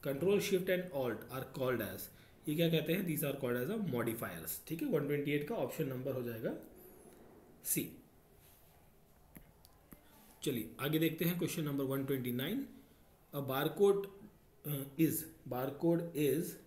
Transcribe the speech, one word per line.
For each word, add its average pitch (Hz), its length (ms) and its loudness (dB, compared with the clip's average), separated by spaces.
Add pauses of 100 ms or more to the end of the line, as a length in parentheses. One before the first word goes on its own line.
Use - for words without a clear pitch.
Control, 170 400 4
shift 185 260 2
and 175 280 -2
alt 113 220 -2 (120)
are 131 100 -6 (140)
called 127 240 0
as, 95 200 -6 (460)
ये 147 60 0
क्या 165 160 4
कहते 165 220 2
हैं? 190 140 2
These 147 220 -2
are 139 140 -2
called 123 180 0
as 135 140 -2
a - 20 -2 (160)
modifiers। 117 640 -2 (120)
ठीक 165 140 -4
है, 294 60 0
वन 147 180 2
ट्वेंटी 143 260 0
एट 147 160 0
का 233 60 -2
ऑप्शन 147 340 -2
नंबर 131 240 -4
हो 123 100 -2
जाएगा 120 300 -4 (1120)
सी। - 200 0 (2500)
चलिए 123 280 -2 (100)
आगे 151 180 2
देखते 160 260 2
हैं 170 140 2
क्वेश्चन 165 260 0
नंबर 139 200 0
वन 135 200 0
ट्वेंटी 127 280 0
नाइन। 170 340 -2 (680)
A 143 160 -2
barcode, 175 540 4 (600)
uh, 143 200 -2 (200)
is, 135 180 0 (300)
barcode 139 500 2 (220)
is 151 260 2 (160)